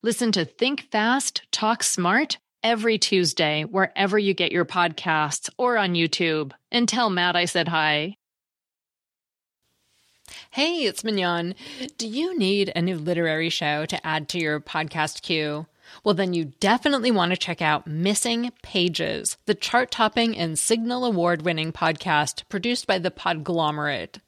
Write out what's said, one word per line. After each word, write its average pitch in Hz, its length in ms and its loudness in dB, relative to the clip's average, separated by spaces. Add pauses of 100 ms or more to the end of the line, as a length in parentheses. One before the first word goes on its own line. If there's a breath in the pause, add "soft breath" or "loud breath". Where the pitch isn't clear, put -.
Listen 226 280 2
to 185 140 0
Think - 440 -4
Fast, 233 520 0 (100)
Talk 220 320 0
Smart 190 540 0 (260)
every 226 340 2
Tuesday 156 680 2
wherever 190 520 0
you 196 160 2
get 175 200 0
your 175 100 2
podcasts 165 960 -2
or 247 200 2
on 185 180 2
YouTube. 160 580 0 (180)
And 240 160 2
tell 226 220 0
Matt 180 260 2
I 175 80 2
said 170 240 0
hi. 156 480 0 (2250 loud breath)
Hey, 311 360 0
it's - 180 -4
Mignon. 180 500 0 (440 loud breath)
Do 226 100 -6
you 320 300 -2
need 196 380 2
a 170 60 0
new 180 160 0
literary 165 520 0
show 151 360 -2
to 165 220 -6
add 156 220 -4
to 180 100 -4
your 151 200 0
podcast 156 600 -4
queue? 156 460 -2 (360 loud breath)
Well, 208 120 4
then 185 180 0
you 165 120 0 (140)
definitely 247 520 2
want 180 200 4
to 185 60 0
check - 240 -4
out 151 240 0
Missing 214 680 0 (120)
Pages, - 800 -2
the 208 80 0
chart-topping 233 840 0
and 165 220 -4
Signal 240 480 0
Award-winning 170 680 0
podcast 156 760 0
produced 220 380 -4
by 190 100 2
The 175 140 -2
Podglomerate. 151 1160 -2